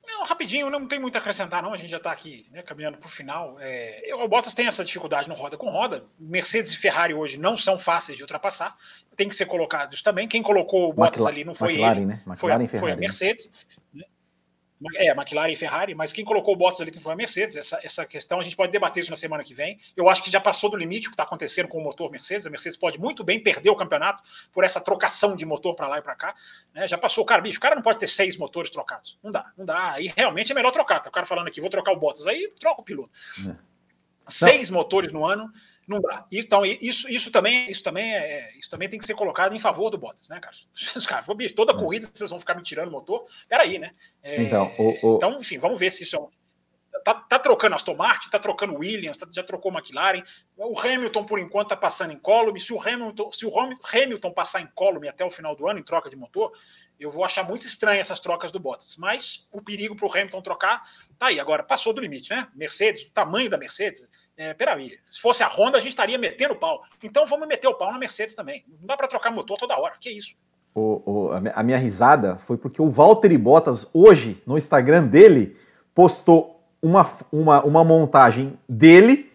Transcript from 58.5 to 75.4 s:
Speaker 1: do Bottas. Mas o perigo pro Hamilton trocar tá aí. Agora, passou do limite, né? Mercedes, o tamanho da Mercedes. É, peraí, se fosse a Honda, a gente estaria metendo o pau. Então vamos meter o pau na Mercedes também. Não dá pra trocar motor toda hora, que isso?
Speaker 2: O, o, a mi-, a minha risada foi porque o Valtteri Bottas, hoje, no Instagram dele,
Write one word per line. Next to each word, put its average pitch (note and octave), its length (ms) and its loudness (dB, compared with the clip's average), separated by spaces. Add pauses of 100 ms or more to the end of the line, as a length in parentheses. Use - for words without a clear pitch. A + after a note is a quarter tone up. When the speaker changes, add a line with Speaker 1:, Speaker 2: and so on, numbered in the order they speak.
Speaker 1:
do F#3 80 -10
Bottas. - 380 -12
Mas G#3+ 520 -8
o G3+ 120 -18
perigo G#3 340 -10
pro G3+ 160 -4
Hamilton F#3+ 300 -6
trocar F#3+ 400 -2 (360)
tá B3+ 100 0
aí. D#3+ 120 0
Agora, D#3 220 -2
passou A3+ 320 -2
do C4 60 -6
limite, D3+ 300 -12
né? A#3+ 240 -6
Mercedes, G3 500 -2
o - 60 -20
tamanho G#3 380 -2
da - 80 -2
Mercedes. - 500 -8 (300)
É, D#3 160 -12
peraí, D#3 520 -4
se - 160 -12
fosse - 220 2
a - 60 0
Honda, A#3 300 2
a - 20 6
gente B3 120 -8
estaria A#3+ 260 -2
metendo B3+ 340 -4
o - 40 -6
pau. D#4+ 260 -4 (200)
Então A3 220 2
vamos D4+ 240 -4
meter C#4 200 0
o A3+ 60 2
pau F#3+ 160 -4
na B3 80 -10
Mercedes A3 360 -8
também. A3 300 -16 (160)
Não F3 60 -20
dá C4+ 120 -4
pra C4+ 100 -4
trocar A#3 220 -2
motor G3+ 280 -8
toda - 200 -4
hora, - 200 -4
que - 120 -14
isso? G#3 240 -14 (400)
Speaker 2:
O, A2 280 -2 (260)
o, B1+ 40 -4
a F#2 80 -4
mi-, G#2 140 -4
a A2 80 -2
minha B2+ 160 2
risada A2+ 580 4
foi A#2+ 220 -6
porque B2 240 -8
o D#3 80 4
Valtteri F3 480 8
Bottas, D#3+ 560 6
hoje, D#3 520 10
no C#3 120 0
Instagram D3 480 6
dele, C#3+ 500 10 (380)